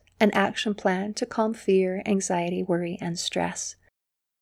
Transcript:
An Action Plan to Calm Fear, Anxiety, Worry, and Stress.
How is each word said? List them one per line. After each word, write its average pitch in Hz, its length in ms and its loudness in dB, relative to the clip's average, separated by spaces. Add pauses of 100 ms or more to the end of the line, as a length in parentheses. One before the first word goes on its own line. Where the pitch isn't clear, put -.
(200)
An 214 120 6
Action 208 420 0
Plan 202 420 -2
to 240 100 -4
Calm 220 280 0
Fear, 190 520 2
Anxiety, 185 580 0
Worry, 175 380 0
and 170 180 -4
Stress. - 560 -4 (680)